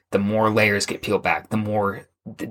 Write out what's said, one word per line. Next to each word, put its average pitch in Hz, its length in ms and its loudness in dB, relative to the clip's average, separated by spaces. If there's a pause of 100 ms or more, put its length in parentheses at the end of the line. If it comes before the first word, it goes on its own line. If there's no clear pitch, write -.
(100)
the 101 80 2
more 107 320 2
layers 107 360 2
get - 160 -8
peeled 98 200 0
back, 82 280 -2
the 110 60 0
more 104 520 -2 (280)
d-, - 140 -10